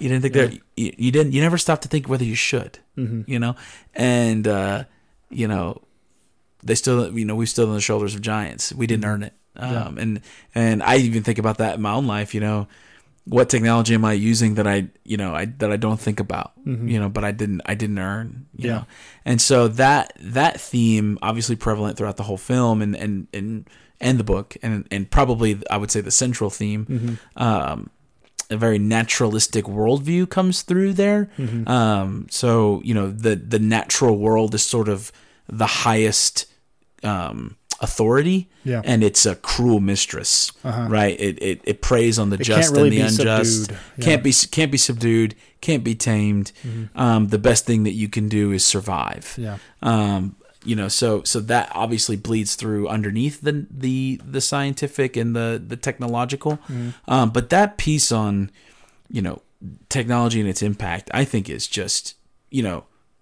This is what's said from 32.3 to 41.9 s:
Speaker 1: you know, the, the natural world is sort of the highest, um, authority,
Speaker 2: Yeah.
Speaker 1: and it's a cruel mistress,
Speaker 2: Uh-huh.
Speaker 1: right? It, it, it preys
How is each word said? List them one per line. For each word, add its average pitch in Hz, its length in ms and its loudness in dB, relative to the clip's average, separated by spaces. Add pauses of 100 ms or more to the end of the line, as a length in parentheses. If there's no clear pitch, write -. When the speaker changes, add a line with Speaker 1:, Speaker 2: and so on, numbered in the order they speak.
Speaker 1:
you 117 80 0
know, 101 160 0
the, 107 260 0
the 110 240 -2
natural 110 580 2
world 110 380 2
is 104 80 0
sort 113 260 0
of 101 220 -4 (360)
the 107 200 -2
highest, - 800 0 (580)
um, 67 540 -6 (220)
authority, 143 680 2 (160)
Speaker 2:
Yeah. 123 220 -2
Speaker 1:
and 113 180 4
it's 101 220 4
a 98 100 0
cruel 120 440 0
mistress, - 720 -2 (120)
Speaker 2:
Uh-huh. 117 260 -4
Speaker 1:
right? 104 300 2
It, 101 220 -4
it, 92 220 -4
it - 180 -4
preys 117 380 2